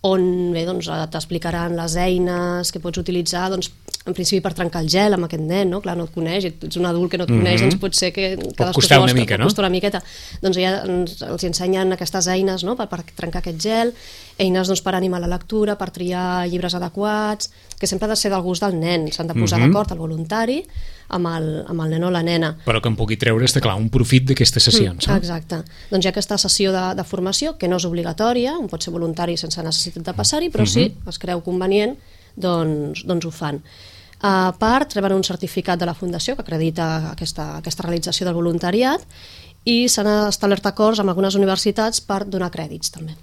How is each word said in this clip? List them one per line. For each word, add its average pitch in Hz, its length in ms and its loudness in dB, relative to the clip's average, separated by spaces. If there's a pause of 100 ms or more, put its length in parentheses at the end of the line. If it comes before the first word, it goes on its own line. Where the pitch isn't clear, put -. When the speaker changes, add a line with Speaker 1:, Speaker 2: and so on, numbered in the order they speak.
Speaker 1:
on, 180 480 2
bé, 165 140 0
doncs, 175 220 -4
eh, 160 220 -4
t'explicaran 170 640 -4
les 165 200 -4
eines 180 760 0
que 170 80 -8
pots 175 180 -6
utilitzar, 180 520 -2
doncs, 180 200 -4 (340)
en 180 100 -4
principi 185 280 0
per 185 100 -2
trencar 170 300 -2
el 156 80 -2
gel 196 240 4
amb 175 100 0
aquest 156 200 -4
nen, 185 260 2
no? 190 100 -4
Clar, 175 160 -6
no 170 80 -4
et 160 80 -10
coneix, 175 320 -2
ets 160 320 -8
un 175 100 0
adult 175 220 0
que 180 100 -2
no 180 40 -2
et 147 80 -2
coneix, 113 300 6
Speaker 2:
Mhm. 120 100 6
Speaker 1:
doncs 185 100 2
potser 185 320 0
que 190 240 -2
Speaker 2:
Pot - 200 -8
Speaker 1:
cadascú 175 240 2
Speaker 2:
costar 143 180 8
Speaker 1:
es - 0 -
Speaker 2:
una 123 140 8
Speaker 1:
mostra, 123 80 6
Speaker 2:
mica, 107 140 2
Speaker 1:
pot 98 40 0
Speaker 2:
no? 113 80 2
Speaker 1:
costar 208 180 2
una 185 60 2
miqueta. 185 320 0 (400)
Doncs 190 140 2
ja 185 280 0
ens, 180 380 -2
els - 220 -6
ensenyen 185 480 0
aquestes 180 340 -2
eines, 185 380 0
no? 220 100 -2
Per, 233 140 -4
per 170 160 -8 (100)
trencar 170 280 -6
aquest 165 180 -6
gel, 226 340 0 (440)
eines, 185 280 2
doncs, 185 160 0
per 185 140 -2
animar 180 240 0
la 175 80 -2
lectura, 208 500 -2
per 185 140 -6
triar 180 560 -2
llibres 180 260 -2
adequats, 208 720 -2 (300)
que 196 80 -2
sempre 196 200 -2
ha - 20 -2
de 214 80 0
ser 202 160 0
del 190 100 0
gust 175 220 -2
del 180 160 0
nen, 165 320 0
s'han 165 160 -4
de 165 60 -4
posar 110 260 2
Speaker 2:
Mhm. 127 100 8
Speaker 1:
d'acord 202 220 2
el 165 60 -6
voluntari 185 680 -2 (460)
amb 180 160 0
el, 160 420 -2
amb 165 140 -2
el 156 80 0
nen 160 140 0
o 185 60 2
la 170 140 2
nena. 165 400 0
Speaker 2:
Però 110 160 2
que 120 80 0
en 110 80 0
pugui 110 220 0
treure, 117 260 2
està 131 160 4
clar, 98 160 2
un 110 140 0
profit 127 340 4
d'aquestes 131 400 4
sessions, 92 420 2
Speaker 1:
Mm, - 60 2
Speaker 2:
no? 196 60 4
Speaker 1:
exacte. 165 440 -4 (280)
Doncs 190 140 2
hi 190 40 2
ha - 20 2
aquesta 202 280 -2
sessió 190 340 2
de, 185 240 0
de 190 80 -4
formació, 202 540 -2
que 180 100 0
no 180 80 2
és 175 80 0
obligatòria, 208 760 0
un 247 80 -4
pot 165 160 -8
ser - 100 -6
voluntari 170 440 -2
sense 165 260 -6
necessitat 160 420 -4
de 185 100 -6
passar-hi, 302 360 0
però 214 120 0
Speaker 2:
Mhm. 214 40 4
Speaker 1:
si 214 260 2 (140)
es 175 120 -10
creu 175 240 -4
convenient, 196 560 0 (360)
doncs, 160 720 -2
doncs 170 200 0
ho 160 40 -6
fan. 147 300 -6 (640)
A 185 360 2
part, 262 360 2
reben 196 180 2
un 190 120 2
certificat 180 540 -2
de 180 80 -2
la 170 80 -4
Fundació 180 420 -4
que 214 60 -8
acredita 160 680 -2
aquesta, 156 480 -8
aquesta 160 240 -8
realització 170 420 -2
del 175 100 0
voluntariat 180 680 2 (640)
i 233 240 4
s'han 208 180 2 (220)
establert 202 380 2
acords 214 340 2
amb 196 100 2
algunes 190 240 0
universitats 202 680 2
per 202 300 -4
donar 180 200 -2
crèdits, 156 440 -8
també. 156 280 -12